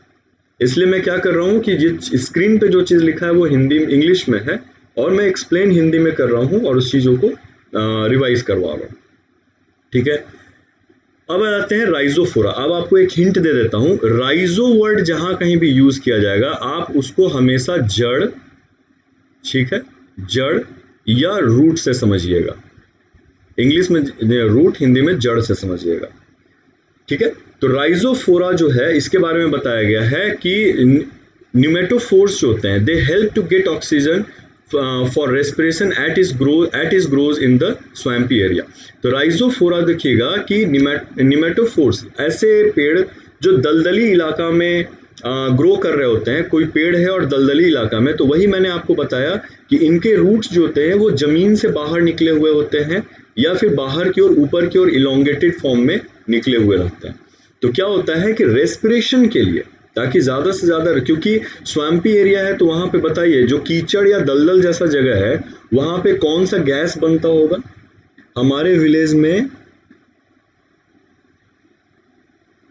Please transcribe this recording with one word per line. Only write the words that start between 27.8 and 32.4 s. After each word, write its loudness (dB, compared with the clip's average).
जो 2
है 2
इसके 0
बारे 0
में 0
बताया -2
गया 0
है -2
कि -4
न्यूमेटोफोर्स 2